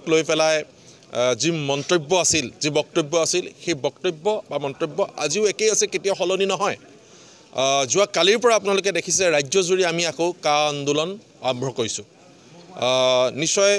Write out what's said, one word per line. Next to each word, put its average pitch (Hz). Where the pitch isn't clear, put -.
লৈ 160
পেলাই, 156
আহ, -
যি 127
মন্তব্য 143
আছিল, 160
যি 147
বক্তব্য 151
আছিল, 165
সেই 175
বক্তব্য 151
বা 147
মন্তব্য 143
আজিও 156
একেই 214
আছে, 208
কেতিয়াও 190
সলনি 185
নহয়। 190
আহ, 135
যোৱা 180
কালিৰ 190
পৰা 233
আপোনালোকে 196
দেখিছে 175
ৰাজ্যজুৰি 180
আমি 170
আকৌ 165
কা 147
আন্দোলন 147
আৰম্ভ 127
কৰিছোঁ। 110
আহ, 127
নিশ্চয়, 196